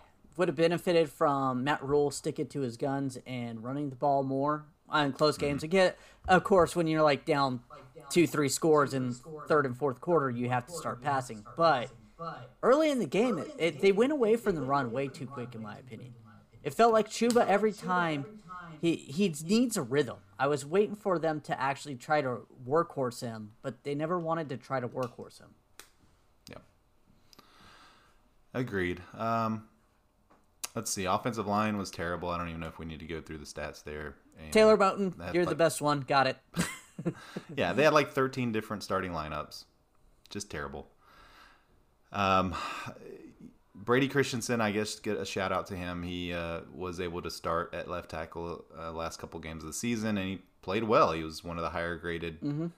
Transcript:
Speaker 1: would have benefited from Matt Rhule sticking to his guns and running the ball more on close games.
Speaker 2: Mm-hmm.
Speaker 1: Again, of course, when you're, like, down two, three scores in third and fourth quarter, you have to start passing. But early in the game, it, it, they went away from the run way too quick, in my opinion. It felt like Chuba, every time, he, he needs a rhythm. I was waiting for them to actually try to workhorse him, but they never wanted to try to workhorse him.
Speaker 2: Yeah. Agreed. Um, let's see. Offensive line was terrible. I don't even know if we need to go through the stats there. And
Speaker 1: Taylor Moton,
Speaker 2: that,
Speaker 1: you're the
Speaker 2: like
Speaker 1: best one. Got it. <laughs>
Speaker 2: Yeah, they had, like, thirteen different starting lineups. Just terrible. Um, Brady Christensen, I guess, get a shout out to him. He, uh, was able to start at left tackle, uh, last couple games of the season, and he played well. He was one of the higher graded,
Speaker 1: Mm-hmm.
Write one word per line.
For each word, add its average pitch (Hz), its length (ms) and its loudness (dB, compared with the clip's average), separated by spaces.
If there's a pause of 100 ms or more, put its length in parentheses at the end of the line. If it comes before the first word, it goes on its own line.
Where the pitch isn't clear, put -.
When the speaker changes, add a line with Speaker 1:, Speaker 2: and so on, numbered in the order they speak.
(360)
Speaker 1:
would 175 120 2
have 147 80 -2
benefited 165 540 2
from 135 520 2
Matt 147 220 0
Rhule 143 260 4
sticking 139 380 -4
to 147 140 -6
his 117 140 -4
guns 139 500 -2
and 120 360 -8
running 139 280 -6
the 127 60 -12
ball 139 280 2
more 139 400 -2 (240)
on 143 240 2
close 147 260 4
games. 143 240 -2
Speaker 2:
Mm-hmm. 156 40 -6
Speaker 1:
Again, 185 260 6 (340)
of 180 160 8
course, 175 320 6
when 175 140 2
you're, 156 140 4
like, 143 240 4
down 135 340 2 (480)
two, 170 180 6
three 147 220 2
scores 143 460 4
in 127 180 0 (340)
third 147 200 6
and 123 100 -4
fourth 131 240 -2
quarter, 151 300 2
you 120 180 -2
have 123 180 0
to - 60 -14
start 117 300 -6
passing. 131 420 -2 (140)
But 143 320 4 (720)
early 294 280 6
in 262 100 0
the 175 60 0
game, 202 300 2
it, 117 220 -8
it, 156 240 0
they 196 100 8
went 240 200 4
away 233 240 4
from 214 180 0
the 151 80 -2
run 131 300 2
way 135 160 -2
too 131 180 -12
quick, 120 280 -12
in 110 80 -12
my 104 140 -10
opinion. - 380 -16 (480)
It 147 100 -4
felt 226 220 6
like 220 160 4
Chuba, 233 360 4
every 202 260 4
time, 170 520 0 (560)
he, 170 160 2
he 165 380 -2 (100)
needs 220 320 2
a 170 60 0
rhythm. 123 340 0 (220)
I 131 80 2
was 143 180 0
waiting 196 300 2
for 185 240 0
them 156 240 0
to - 180 -6
actually 139 360 -4
try 151 260 2
to 123 240 -4 (200)
workhorse 139 540 0
him, 110 400 -10
but 127 240 -10
they 143 100 -4
never 160 240 -2
wanted 165 320 -2
to 131 60 -4
try 135 240 -6
to 120 80 -4
workhorse - 520 -8
him. - 100 -20 (1000)
Speaker 2:
Yeah. - 100 -16 (2000)
Agreed. 92 460 -2 (160)
Um, 113 520 -2 (1040)
let's 110 160 -6
see. 98 140 -4
Offensive 107 420 0
line 107 300 0
was 95 140 -6
terrible. 87 400 -4
I 85 80 -4
don't 85 100 -6
even 82 120 -8
know 80 80 -6
if - 100 -12
we 80 80 -10
need 80 140 -12
to 80 60 -12
go 80 140 -8
through 78 180 -12
the 73 60 -14
stats 76 400 -12
there. 76 320 -10 (260)
And 78 100 -10
Speaker 1:
Taylor 214 240 8
Moton, 190 420 0
Speaker 2:
that, 175 160 -8
Speaker 1:
you're 175 100 2
the - 60 0
Speaker 2:
like 151 80 -2
Speaker 1:
best 160 220 2
one. 147 200 0
Got 135 280 2
it. 131 80 -4 (200)
<laughs> - 580 -6 (420)
Speaker 2:
Yeah, 98 180 2
they 131 100 4
had, 151 80 8
like, 147 180 4
thirteen 131 400 0
different 107 320 -4
starting 92 300 -2
lineups. 76 540 -8 (640)
Just - 200 -8
terrible. 71 380 -8 (1200)
Um, 95 440 2 (1160)
Brady 120 360 2
Christensen, 127 520 0
I 107 120 2
guess, 104 260 -2
get 104 180 -4
a 98 80 -6
shout 95 280 -2
out 90 160 -2
to 98 80 -8
him. 87 260 -6
He, 87 300 -4
uh, 85 300 -6 (120)
was 87 260 -6
able 87 220 -4
to 82 80 -6
start 85 420 -4
at 87 160 -8
left 87 220 -8
tackle, 85 540 -8 (120)
uh, 82 140 -10
last 82 300 -8
couple - 180 -12
games 80 240 -10
of 80 60 -10
the - 60 -10
season, 110 440 -2
and 92 100 -2
he 95 140 -8 (180)
played 101 220 -2
well. 113 300 4
He 82 100 -4
was 80 220 -10
one 85 120 -6
of 85 60 -4
the 80 80 -4
higher 85 260 -4
graded, 85 440 -6
Speaker 1:
Mm-hmm. 147 260 -4 (120)